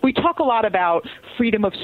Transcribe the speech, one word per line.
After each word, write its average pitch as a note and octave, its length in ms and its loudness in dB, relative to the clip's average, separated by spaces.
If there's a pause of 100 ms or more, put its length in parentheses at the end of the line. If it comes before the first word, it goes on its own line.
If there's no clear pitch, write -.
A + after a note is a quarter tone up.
we C4 100 2
talk E4+ 260 0
a E4+ 40 0
lot A#3 220 2
about F3 440 0 (280)
freedom G#3+ 280 0
of G3 80 0 (120)